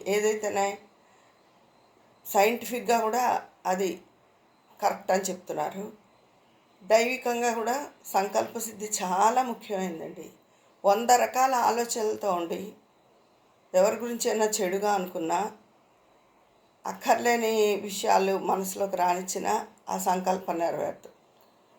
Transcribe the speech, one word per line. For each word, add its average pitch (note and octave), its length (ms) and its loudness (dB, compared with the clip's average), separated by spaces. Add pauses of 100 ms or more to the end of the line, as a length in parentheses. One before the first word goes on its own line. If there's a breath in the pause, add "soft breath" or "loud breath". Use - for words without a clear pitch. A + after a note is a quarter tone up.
ఏదైతేనే G#3 720 0 (1500 soft breath)
సైంటిఫిక్‌గా A3+ 760 2
కూడా A3 420 0 (240)
అది F#3 360 -2 (800)
కరెక్ట్ G3 280 0
అని F#3+ 120 2
చెప్తున్నారు. F#3 840 -8 (800)
దైవికంగా A#3+ 720 2
కూడా A#3+ 340 -2 (180)
సంకల్ప G#3+ 520 -2
సిద్ధి G#3+ 320 -10 (120)
చాలా G#3 400 4
ముఖ్యమైనదండి. F3+ 880 -6 (540 soft breath)
వంద A3 260 4
రకాల B3 440 4
ఆలోచనలతో A3+ 800 0
ఉండి F3+ 400 -4 (1000)
ఎవరి G#3 220 4
గురించి A#3 340 -4
అయినా G#3+ 140 2
చెడుగా G3+ 480 0
అనుకున్నా, F3+ 600 -2 (1300)
అక్కర్లేని A3+ 920 2
విషయాలు G3 600 0
మనసులోకి G3 580 -2
రానిచ్చినా F#3 720 0 (220)
ఆ F#3+ 100 -4
సంకల్పం F#3 600 -2
నెరవేరదు. - 500 -4 (720)